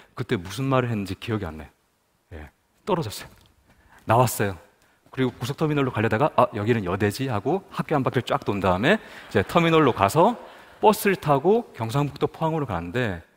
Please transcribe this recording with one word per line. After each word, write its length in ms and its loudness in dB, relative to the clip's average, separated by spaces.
그때 220 -6
무슨 280 -8
말을 260 0
했는지 240 -6
기억이 320 -6
안 120 -12
나요. 100 -16
예, 180 -16
떨어졌어요. 440 -4
나왔어요. 540 2
그리고 220 -2
고속터미널로 600 -2
가려다가 440 2
"아, 180 6
여기는 300 0
여대지." 440 -2
하고 420 -4
학교 240 -4
한 80 0
바퀴를 200 0
쫙 220 -4
돈 140 -2
다음에 400 2
이제 180 2
터미널로 460 4
가서 440 4
버스를 360 4
타고 580 2
경상북도 520 -2
포항으로 400 -4
가는데 560 -4